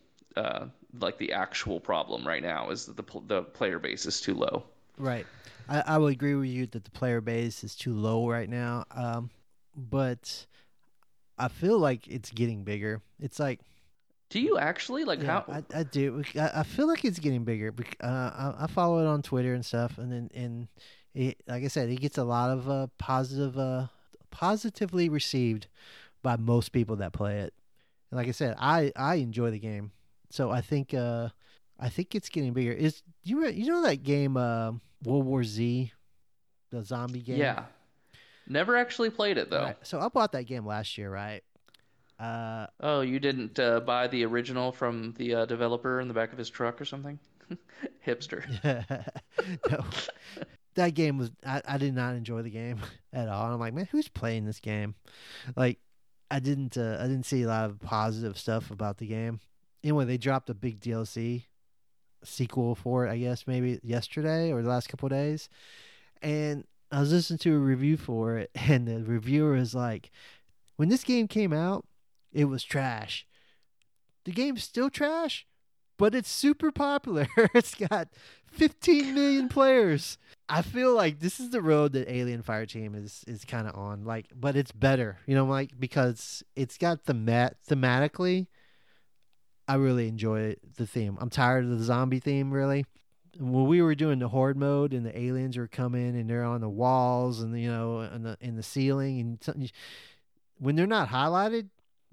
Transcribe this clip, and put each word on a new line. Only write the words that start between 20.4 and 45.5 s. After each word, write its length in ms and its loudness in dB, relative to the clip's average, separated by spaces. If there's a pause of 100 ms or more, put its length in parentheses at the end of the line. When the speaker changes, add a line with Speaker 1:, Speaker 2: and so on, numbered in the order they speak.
Speaker 2:
it, 340 -2
like 160 -4
I 40 -2
said, 220 0
it 100 -2
gets 180 -2
a 60 0
lot 260 2
of, 180 -2
uh, 180 0 (120)
positive, 600 0
uh, 280 -2 (440)
positively 800 0
received 580 0 (560)
by 140 2
most 340 4
people 260 0
that 160 -4
play 280 -2
it. 120 -8 (580)
And 80 -4
like 100 -2
I 40 -2
said, 260 -2
I, 380 4
I 200 0
enjoy 340 0
the 80 -6
game, 340 -8 (380)
so 200 -2
I 100 0
think, 340 -2
uh, 360 -2 (480)
I 100 -4
think 260 -6
it's 140 -4
getting 240 -2
bigger. 200 0
Is 300 0 (220)
you 180 0
re-, 100 0
you 140 -2
know 160 2
that 220 2
game, 320 2
uh, 360 0 (320)
World 220 2
War 180 2
Z, 480 -2 (800)
the 140 -8
zombie 380 -6
game? 160 -4
Speaker 1:
Yeah. 260 0 (840)
Never 300 2
actually 340 2
played 280 0
it, 120 -2
though. 140 0
Speaker 2:
Right. 120 -6 (100)
So 140 -6
I 80 0
bought 240 2
that 120 -6
game 220 -8
last 320 -6
year, 120 -8
right? 320 -10 (760)
Uh, 480 -8 (140)
Speaker 1:
Oh, 200 0
you 180 0
didn't, 400 -2
uh, 220 4
buy 280 0
the 160 0
original 480 0
from 420 -4
the, 200 -2
uh, 120 2
developer 540 0